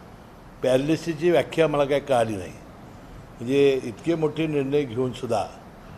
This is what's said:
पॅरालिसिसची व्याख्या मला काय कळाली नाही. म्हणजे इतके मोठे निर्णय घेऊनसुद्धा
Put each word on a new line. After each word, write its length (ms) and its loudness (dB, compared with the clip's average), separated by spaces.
पॅरालिसिसची 680 2
व्याख्या 360 4
मला 180 2
काय 140 2
कळाली 360 2
नाही. 180 -10
म्हणजे 440 4
इतके 320 -2
मोठे 320 0
निर्णय 360 0
घेऊनसुद्धा 600 -2